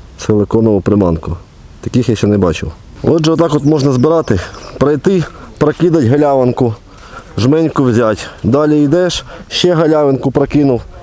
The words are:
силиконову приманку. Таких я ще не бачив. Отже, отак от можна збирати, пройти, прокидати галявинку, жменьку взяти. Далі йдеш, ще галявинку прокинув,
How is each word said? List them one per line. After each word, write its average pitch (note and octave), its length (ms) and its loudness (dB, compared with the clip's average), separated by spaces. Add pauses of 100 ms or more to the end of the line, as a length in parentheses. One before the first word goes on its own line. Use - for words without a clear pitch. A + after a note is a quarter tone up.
(180)
силиконову G#2+ 600 0
приманку. F2 560 0 (440)
Таких - 280 -2
я C#3 80 0
ще - 100 0
не G#2 120 2
бачив. D#2+ 340 -2 (300)
Отже, D#3+ 300 2
отак D#3+ 220 0
от D3 100 -2
можна C#3+ 280 2
збирати, C3+ 480 0 (380)
пройти, D#3 460 0 (340)
прокидати D#3 500 2
галявинку, B2+ 680 2 (640)
жменьку D3+ 460 0
взяти. A2+ 360 0 (220)
Далі D3 400 2
йдеш, E3+ 420 0 (240)
ще F3+ 260 0
галявинку D3+ 560 2
прокинув, C#3 520 0 (200)